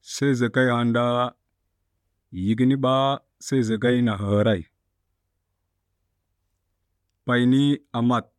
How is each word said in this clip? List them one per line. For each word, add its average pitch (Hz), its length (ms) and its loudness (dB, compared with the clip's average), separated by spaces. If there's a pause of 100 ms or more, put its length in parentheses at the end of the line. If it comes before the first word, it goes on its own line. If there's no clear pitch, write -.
Seze 127 480 -2
kay 127 200 0
handa 120 640 0 (960)
yigini 113 440 0
ba 135 440 0 (180)
seze 113 400 -2
kay 120 240 0
na 113 140 0
haray. 101 460 0 (2500)
Payni 127 540 2 (140)
amat. 120 340 0 (120)